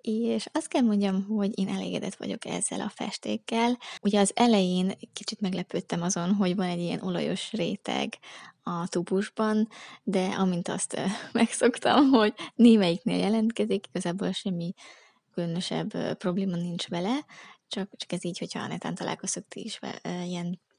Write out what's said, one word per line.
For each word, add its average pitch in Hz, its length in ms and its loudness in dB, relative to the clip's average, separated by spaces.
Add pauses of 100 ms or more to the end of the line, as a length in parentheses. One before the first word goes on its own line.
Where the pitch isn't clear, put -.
és 226 520 -2
azt - 160 -4
kell 285 140 2
mondjam, 202 420 4
hogy 208 340 0
én 196 100 0
elégedett 190 460 -4
vagyok - 300 -8
ezzel - 360 -4
a 214 140 -4
festékkel. 226 840 -2 (240)
Ugye 202 180 4
az 196 140 4
elején 190 580 4 (200)
kicsit - 280 -10
meglepődtem 180 600 -2
azon, 175 320 0
hogy 185 220 2
van 185 120 0
egy 175 120 -2
ilyen 170 220 -2
olajos 175 500 -2
réteg - 680 -4 (440)
a 175 260 -4
tubusban, 214 800 0 (340)
de 185 240 0
amint 185 420 0
azt, - 240 -4
ö, - 120 -4 (180)
<laughs> - 100 -16
megszoktam, 233 760 4
hogy 220 260 6 (200)
némelyiknél 190 640 6
jelentkezik, 214 720 0
igazából 180 440 -2
semmi 175 400 -4 (640)
különösebb, 170 600 -4
ö, - 200 -2
probléma 180 420 -2
nincs 175 320 -4
vele, 196 360 -2 (440)
csak, 196 280 -6
csak - 160 -12
ez 175 120 -6
így, 175 140 -6
hogyha - 280 -8
netán 175 280 -6
találkoztok - 540 -6
ti - 160 -12
is 220 140 -10
ve-, - 240 -10
ö, 175 200 -6
ilyen 175 380 -6 (180)